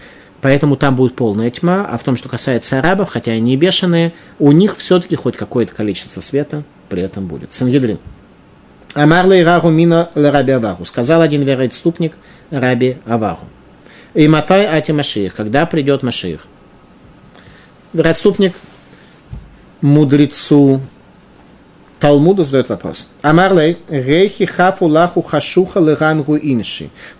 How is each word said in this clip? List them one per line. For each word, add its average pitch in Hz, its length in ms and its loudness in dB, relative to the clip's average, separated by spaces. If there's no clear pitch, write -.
Поэтому 139 360 2
там 135 180 0
будет 123 220 0
полная 113 340 -2
тьма, 180 400 -2
а 120 80 -6
в - 60 -10
том, 127 120 -2
что - 120 -12
касается 127 500 -2
арабов, 180 320 0
хотя 117 220 -6
они 117 220 0
и - 20 0
бешеные, 170 580 0
у 143 140 4
них 196 240 4
все-таки 175 400 -2
хоть - 200 -4
какое-то 107 380 -4
количество 101 460 -8
света 147 420 -6
при 90 140 -6
этом 95 240 -8
будет. 69 260 -12
Сангедрин. 123 460 -2
Амар 160 320 4
лей 185 180 6
Раху 170 240 2
мина 170 460 2
ле 147 160 2
Раби 135 220 0
Аваху. 101 320 -4
Сказал 143 360 0
один 147 220 0
вероотступник 139 720 -4
Раби 127 540 0
Аваху. 110 420 -4
И 156 140 4
матай 185 360 2
ати 156 280 -2
Машиих. 110 420 -4
Когда 113 320 -2
придет 139 360 -2
Машиих? 92 440 -8
Вероотступник 175 600 0
мудрецу 143 1000 2
Талмуда 160 440 4
задает 135 260 -2
вопрос. 87 380 -8
Амар 180 320 4
лей 165 220 2
рейхи 165 580 0
хафу 185 400 0
лаху 165 340 2
хашуха 180 600 -2
лерангу 156 560 0
инши. 139 540 -4